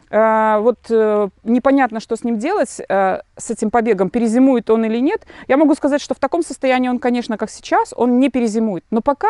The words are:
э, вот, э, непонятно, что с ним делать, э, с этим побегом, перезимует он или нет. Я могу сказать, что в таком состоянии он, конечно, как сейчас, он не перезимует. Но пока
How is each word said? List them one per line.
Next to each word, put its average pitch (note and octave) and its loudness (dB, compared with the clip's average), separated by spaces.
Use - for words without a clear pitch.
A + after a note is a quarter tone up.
э, A3 2
вот, A3 0
э, G#3+ 2
непонятно, B3 2
что - -6
с - -10
ним A#3 -4
делать, D#4 -4
э, F#3+ 0
с - -12
этим A3 -4
побегом, G#3+ 0
перезимует A#3+ 2
он A3+ 2
или A3 -2
нет. F4 -2
Я C4 2
могу D4+ 4
сказать, C#4+ 0
что - -8
в - -6
таком E4+ -2
состоянии B3+ -2
он, B3 -2
конечно, A#3+ -2
как G#3+ -6
сейчас, - -4
он B3 2
не C4+ 4
перезимует. A3 -2
Но A3+ 0
пока C#4+ 0